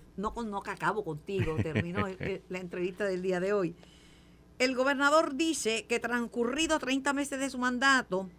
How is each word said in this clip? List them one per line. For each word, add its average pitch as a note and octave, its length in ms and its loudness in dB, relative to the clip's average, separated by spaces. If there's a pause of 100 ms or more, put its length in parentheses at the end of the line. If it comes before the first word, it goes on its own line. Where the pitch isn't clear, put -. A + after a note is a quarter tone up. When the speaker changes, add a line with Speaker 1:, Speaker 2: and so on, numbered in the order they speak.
(180)
Speaker 1:
No, G#3+ 160 -2
con, A#3 160 -6
no G3+ 140 -4
que G#3 80 -6
acabo F#3+ 320 -2
contigo, D#3+ 580 -2
termino F3 460 -2
Speaker 2:
<laughs> - 0 -
Speaker 1:
el, F#3+ 140 -8
el, F#3+ 280 -6
la F#3 100 -6
entrevista F#3 460 -4
del F#3 160 -2
día F#3 180 0
de F#3+ 140 0
hoy. F3+ 220 0 (840)
El C4 180 2
gobernador C#4+ 600 4
dice C4 520 0
que A#3 140 0
transcurridos B3 800 0
treinta C4+ 340 0
meses C#4 260 -2
de C4+ 100 -2
su C4 80 -8
mandato, B3 800 2